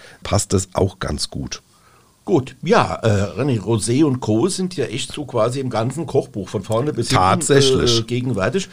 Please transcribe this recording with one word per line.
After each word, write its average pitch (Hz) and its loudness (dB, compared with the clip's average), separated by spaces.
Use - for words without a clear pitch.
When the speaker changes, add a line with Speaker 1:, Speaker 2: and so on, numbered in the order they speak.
Speaker 1:
passt - -2
das 92 0
auch - -2
ganz 69 -6
gut. 67 -8
Speaker 2:
Gut, 156 0
ja, 143 2
äh, 101 2
René, 131 0
Rosé 113 2
und 127 0
Co. 110 2
sind 190 -4
ja 139 -2
echt - -8
so 147 -8
quasi 123 0
im 127 -4
ganzen 120 -4
Kochbuch - -2
von 104 -4
vorne 120 -2
bis - -4
hinten, 110 4
Speaker 1:
Tatsächlich. 117 4
Speaker 2:
äh, 113 -2
gegenwärtig. 120 -2